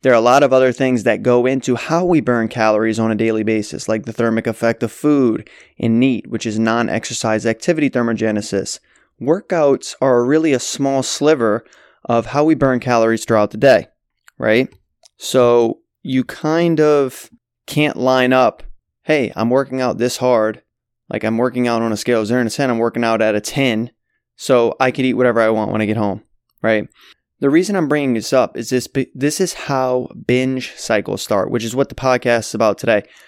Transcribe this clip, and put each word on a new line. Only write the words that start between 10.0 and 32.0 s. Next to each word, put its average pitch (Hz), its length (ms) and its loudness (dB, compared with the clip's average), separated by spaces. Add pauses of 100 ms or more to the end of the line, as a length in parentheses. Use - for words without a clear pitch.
are 123 240 2
really 151 280 2
a 123 60 0
small 135 440 -4
sliver 123 600 0 (400)
of 117 220 0
how 147 180 0
we 156 120 4
burn 127 240 0
calories 113 440 0
throughout 104 280 0
the - 40 -12
day, 113 300 4 (500)
right? 117 320 2 (480)
So 120 600 2 (240)
you 131 220 -2
kind 165 560 -2
of 147 500 0 (360)
can't 147 300 -2
line 127 380 2
up, 127 280 2 (420)
"Hey, 147 300 0
I'm 113 140 -2
working 131 320 -2
out 123 160 -2
this 120 220 -2
hard, 110 440 0 (460)
like, 110 160 -6
I'm 113 140 -2
working 123 280 -2
out 117 140 0
on 113 120 -2
a 107 40 -4
scale 117 240 -2
of 107 60 -4
zero 120 180 0
to 113 60 -4
ten, 139 180 -2
I'm 117 100 -2
working 117 260 -2
out 113 180 0
at 107 120 2
a 104 60 0
ten, 120 500 -2 (460)
so 120 420 2
I 131 120 2
could 127 160 -2
eat 127 80 0
whatever 120 260 2
I 110 80 4
want 107 240 -2
when 107 80 -2
I 110 60 0
get 107 100 -2
home," 107 260 -4 (400)
right? 110 240 0 (540)
The 139 100 2
reason 185 240 2
I'm 175 140 0
bringing 143 260 0
this 110 180 -4
up 127 240 0
is 110 140 -8
this, 127 180 -2 (260)
this 143 260 -2
is 180 140 -2
how 127 540 -2 (180)
binge 131 500 -2
cycles 101 460 -2
start, - 280 -2
which 113 140 -4
is 113 120 -6
what 135 120 0
the - 60 -14
podcast 123 540 0